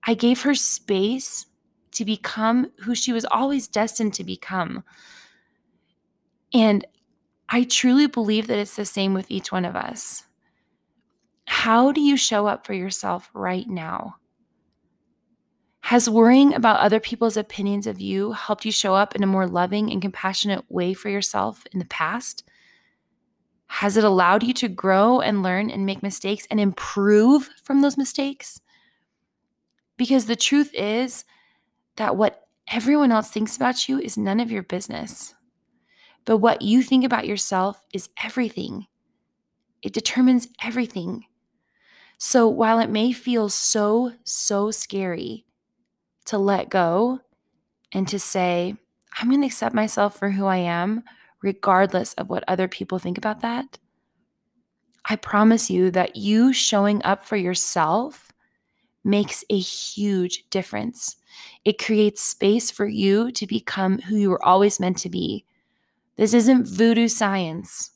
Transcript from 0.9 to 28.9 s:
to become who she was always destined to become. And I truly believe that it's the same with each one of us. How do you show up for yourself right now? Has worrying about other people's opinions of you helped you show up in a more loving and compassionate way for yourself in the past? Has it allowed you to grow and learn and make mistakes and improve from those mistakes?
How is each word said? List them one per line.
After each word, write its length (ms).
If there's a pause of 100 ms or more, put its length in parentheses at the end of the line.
to 120
become 760
who 160
she 180
was 120
always 420
destined 480
to 80
become. 600 (1700)
And 320 (640)
I 160
truly 440
believe 400
that 100
it's 180
the 100
same 280
with 160
each 220
one 140
of 100
us. 480 (1200)
How 460
do 100
you 160
show 300
up 180
for 80
yourself 600
right 340
now? 480 (1700)
Has 280
worrying 440
about 260
other 220
people's 340
opinions 520
of 120
you 320
helped 320
you 80
show 240
up 200
in 80
a 40
more 200
loving 440
and 100
compassionate 680
way 240
for 160
yourself 640
in 60
the 60
past? 640 (1200)
Has 300
it 80
allowed 380
you 100
to 160
grow 500
and 240
learn 260
and 160
make 160
mistakes 480
and 100
improve 880 (120)
from 200
those 160
mistakes? 640 (1400)